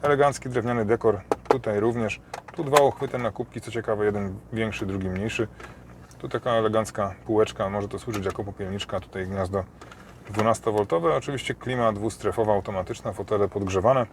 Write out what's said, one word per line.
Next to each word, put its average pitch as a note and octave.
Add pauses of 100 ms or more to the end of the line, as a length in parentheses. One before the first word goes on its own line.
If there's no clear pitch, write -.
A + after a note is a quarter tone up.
Elegancki C#3+
drewniany A#2+
dekor, G#2+ (260)
tutaj A2
również. A2+ (340)
Tu E3+
dwa C#3+
uchwyty C3+
na A#2
kubki, A#2+
co A2+
ciekawe, G#2+
jeden G2+ (180)
większy, A2
drugi F#2+
mniejszy. G#2 (680)
Tu A#2+
taka B2
elegancka G#2+ (120)
półeczka, G#2+
może G2+
to G2
służyć G#2
jako G2
popielniczka. G2
Tutaj F#2
gniazdo F#2+ (680)
dwunastowoltowe, A2
oczywiście C3+
klima B2
dwustrefowa, G#2+
automatyczna, G2+
fotele G2+
podgrzewane. G2